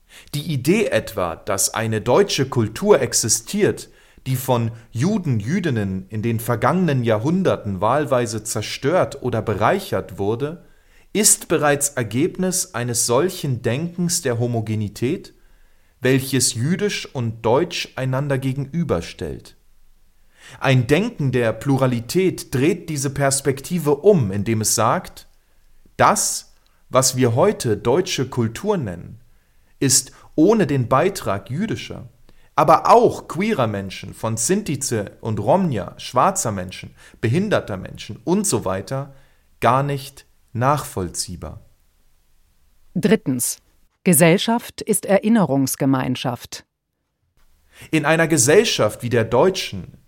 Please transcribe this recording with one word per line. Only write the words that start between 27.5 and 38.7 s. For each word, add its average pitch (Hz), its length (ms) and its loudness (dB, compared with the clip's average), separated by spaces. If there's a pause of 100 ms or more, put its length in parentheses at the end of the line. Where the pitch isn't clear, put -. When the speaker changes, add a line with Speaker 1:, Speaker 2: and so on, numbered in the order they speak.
Speaker 1:
deutsche 135 500 0
Kultur 120 500 -2
nennen, 92 420 -10 (600)
ist - 320 0 (220)
ohne 196 320 4
den 131 220 0
Beitrag 131 640 0
jüdischer, 131 580 -8 (460)
aber 156 340 4
auch 214 380 6
queerer 185 400 0
Menschen 98 480 -8
von 110 220 -4
Sintize 139 760 -2 (100)
und 110 180 -4
Romnia, 127 600 0
schwarzer 135 520 0
Menschen, 92 440 -10 (260)
behinderter 127 560 0
Menschen - 460 -12
und 190 240 0
so - 180 0
weiter 135 480 -6 (460)